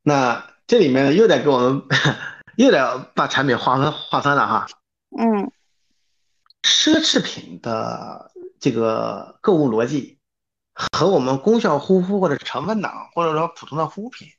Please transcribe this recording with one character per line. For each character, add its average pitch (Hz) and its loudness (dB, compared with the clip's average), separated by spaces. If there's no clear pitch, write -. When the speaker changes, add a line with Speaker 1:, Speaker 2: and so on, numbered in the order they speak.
Speaker 1:
那 131 0
这 240 4
里 151 4
面 139 2
又 220 6
得 139 4
给 147 4
我 127 2
们， 131 0
<laughs> - -14
又 254 6
得 127 0
把 147 0
产 135 0
品 120 2
划 131 0
分， 147 0
划 - -4
分 143 2
了 113 2
哈。 110 -2
Speaker 2:
嗯。 214 0
Speaker 1:
奢 - 2
侈 269 0
品 - -14
的 113 -8
这 135 0
个 113 -4
购 202 2
物 147 2
逻 110 0
辑 139 -8
和 170 2
我 180 2
们 131 0
功 226 2
效 160 0
护 185 2
肤 196 -2
或 180 0
者 139 0
成 - -8
分 214 -4
党， 110 -10
或 170 -2
者 156 -2
说 165 -2
普 - -18
通 147 -10
的 160 -2
护 196 -14
肤 247 -14
品 - -20